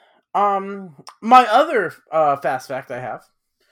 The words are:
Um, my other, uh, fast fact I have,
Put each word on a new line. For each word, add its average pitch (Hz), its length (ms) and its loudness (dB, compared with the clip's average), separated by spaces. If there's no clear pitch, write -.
Um, 196 640 -4
my 247 260 6
other, 233 460 0
uh, 151 260 2
fast 139 320 -6
fact 131 220 -10
I 123 100 -10
have, 123 220 -12